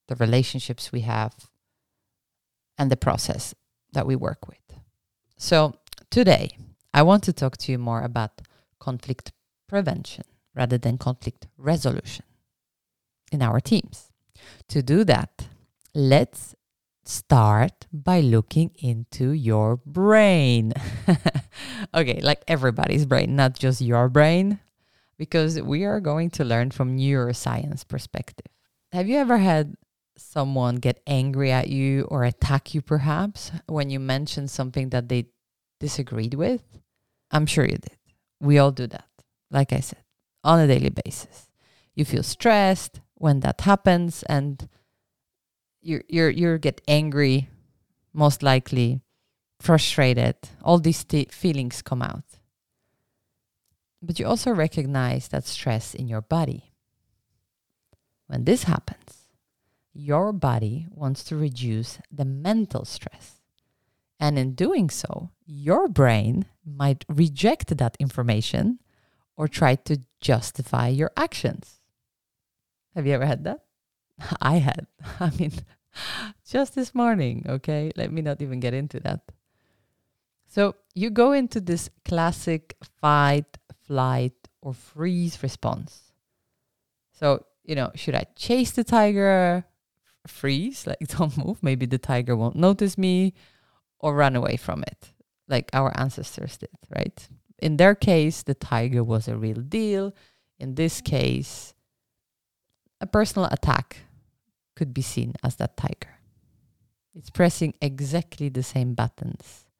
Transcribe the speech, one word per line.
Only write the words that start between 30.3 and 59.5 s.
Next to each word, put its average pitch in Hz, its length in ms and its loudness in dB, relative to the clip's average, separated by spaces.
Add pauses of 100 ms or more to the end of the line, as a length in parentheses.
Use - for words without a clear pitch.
get 123 300 -2
angry 135 440 0
at 127 180 2
you 135 420 0
or 127 140 0
attack 139 500 -2
you, 151 80 -2
perhaps, 156 680 -2 (160)
when 147 240 -4
you 135 80 -4
mentioned 135 520 -4
something 131 400 -4
that 123 180 -2
they 123 180 0 (540)
disagreed 120 540 -6
with? 208 280 -2 (680)
I'm 156 160 2
sure 147 180 2
you - 140 -2
did. - 200 -16 (420)
We 143 180 6
all 139 140 6
do 127 140 -8
that, - 220 -14 (420)
like 139 220 2
I 135 80 -2
said, - 220 -10 (420)
on 165 160 6
a 156 60 6
daily 135 240 4
basis. - 580 -12 (460)
You 147 100 0
feel 123 180 -2
stressed 202 760 2 (140)
when 143 260 2
that - 220 -2
happens, 175 600 2
and 143 440 -4 (1120)
you're, 165 260 -6
you're, 165 220 2
you 165 280 2
get 147 280 -2
angry, 143 600 2 (640)
most 147 300 4
likely 131 580 2 (600)
frustrated. 127 760 4 (260)
All 175 160 6
these 165 260 0
t-, 147 260 -2
feelings 139 520 -4
come 123 200 -4
out. - 220 -8 (1800)
But 170 160 -6
you - 80 -4
also 240 240 0
recognize 135 800 -2
that 139 160 -6
stress - 500 -6
in 127 140 -8
your 110 140 -6
body. 160 500 -4 (1500)
When 127 180 -6
this 196 200 2
happens, - 640 -6 (640)